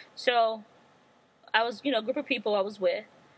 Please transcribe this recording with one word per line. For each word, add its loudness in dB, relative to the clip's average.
So, 2
I 4
was, -6
you 0
know, 2
a -6
group -4
of -4
people -2
I 2
was -6
with, -2